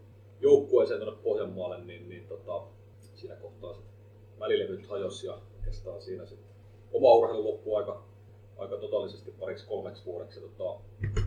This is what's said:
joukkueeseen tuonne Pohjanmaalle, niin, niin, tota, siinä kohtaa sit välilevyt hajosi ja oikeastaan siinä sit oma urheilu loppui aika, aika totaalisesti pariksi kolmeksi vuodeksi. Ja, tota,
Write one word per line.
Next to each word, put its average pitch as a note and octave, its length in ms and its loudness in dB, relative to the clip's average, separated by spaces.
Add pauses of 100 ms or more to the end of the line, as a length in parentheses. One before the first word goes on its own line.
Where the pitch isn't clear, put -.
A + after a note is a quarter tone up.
(400)
joukkueeseen B2+ 600 6
tuonne G#2+ 220 -10
Pohjanmaalle, F#2 640 -2
niin, F2 240 -16
niin, F2+ 200 -16
tota, F2 340 -10 (520)
siinä - 220 -14
kohtaa E2+ 380 -14
sit - 100 -18 (560)
välilevyt G#3 460 0
hajosi G2 400 -6
ja E2+ 120 -8 (200)
oikeastaan F#2 440 -6
siinä F#2 240 -10
sit - 140 -18 (520)
oma A#2+ 220 10
urheilu A2 300 6
loppui G#2+ 320 0
aika, G#2 280 -4 (520)
aika G2 200 -8
totaalisesti G2+ 540 -4
pariksi - 360 -10
kolmeksi - 380 -6
vuodeksi. F2 360 -10
Ja, F2 80 -14
tota, F#2 320 -8 (460)